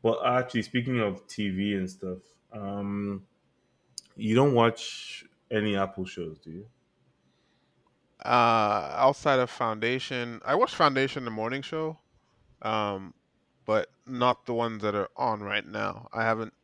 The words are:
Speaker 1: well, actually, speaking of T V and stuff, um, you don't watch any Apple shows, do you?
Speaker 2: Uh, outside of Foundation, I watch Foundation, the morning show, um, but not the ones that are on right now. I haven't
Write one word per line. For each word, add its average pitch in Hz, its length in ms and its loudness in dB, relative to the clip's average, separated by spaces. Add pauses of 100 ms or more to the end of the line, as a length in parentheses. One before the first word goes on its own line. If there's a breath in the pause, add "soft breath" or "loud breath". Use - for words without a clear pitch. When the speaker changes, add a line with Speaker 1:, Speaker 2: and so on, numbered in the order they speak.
Speaker 1:
well, 113 220 2
actually, 123 380 2
speaking 123 380 -2
of 101 260 -2
T 104 240 -2
V 101 240 0
and 92 140 -2
stuff, 92 300 -8 (340)
um, 101 720 -6 (880)
you 110 180 0
don't 135 200 6
watch - 720 2 (260)
any 107 260 2
Apple 95 280 -2
shows, 82 340 -10
do 80 120 -18
you? 95 160 -14 (1600)
Speaker 2:
Uh, 107 720 4
outside 131 440 4
of 123 100 0
Foundation, 120 960 -4
I 135 100 2
watch 220 200 2
Foundation, 135 500 -2
the 117 60 -4
morning 113 320 -6
show, 160 360 -8 (640)
um, 104 520 -2 (500)
but 107 240 2 (180)
not 123 400 0
the 120 80 -4
ones 113 280 -2
that 104 120 0
are 101 220 -2
on 110 260 -2
right 104 240 -4
now. 104 460 -8
I 113 100 -4
haven't 113 420 -2